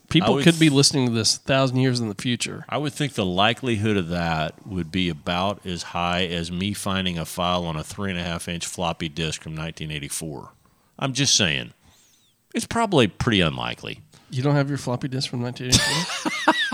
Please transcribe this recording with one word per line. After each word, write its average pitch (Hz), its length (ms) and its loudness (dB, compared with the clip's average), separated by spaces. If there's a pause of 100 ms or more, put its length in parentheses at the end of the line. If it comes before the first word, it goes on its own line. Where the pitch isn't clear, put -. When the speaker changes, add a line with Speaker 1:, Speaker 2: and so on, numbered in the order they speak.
Speaker 1:
people - 220 4
Speaker 2:
I 131 40 4
would 139 80 2
Speaker 1:
could 170 120 8
be 160 140 6
Speaker 2:
th- - 20 8
Speaker 1:
listening 135 380 4
to 117 40 2
this 113 220 2
a - 60 -8
thousand 135 360 2
years 127 220 2
in 113 100 -2
the 98 60 -6
future. - 520 -4
Speaker 2:
I 113 120 -4
would 147 140 -4
think 143 200 -2
the 104 120 0
likelihood 107 720 2
of 87 120 0
that 82 460 0 (100)
would 87 260 -4
be 92 180 0
about 87 580 -2
as 87 160 -6
high 87 420 0
as 85 260 -4
me 95 220 -4
finding 95 460 -4
a 80 60 -4
file 90 400 -2
on 80 100 -4
a 78 80 -6
three 101 260 -8
and 90 100 -6
a 85 40 -6
half 85 240 -6
inch 85 180 -6
floppy 82 440 -4
disk 78 340 -6
from 80 100 -10
nineteen 78 380 -8
eighty-four. 73 600 -10 (440)
I'm 135 160 -4
just 127 220 2
saying. 71 380 2 (840)
It's 226 100 -2
probably 185 420 4
pretty 101 340 2
unlikely. 64 580 -2 (320)
Speaker 1:
You 127 100 -4
don't 143 140 2
have 139 140 2
your 139 100 -4
floppy 123 280 -4
disk 131 220 -4
from 123 140 -6
nineteen 123 240 -8
eighty-four? - 880 0
Speaker 2:
<laughs> 988 60 0 (100)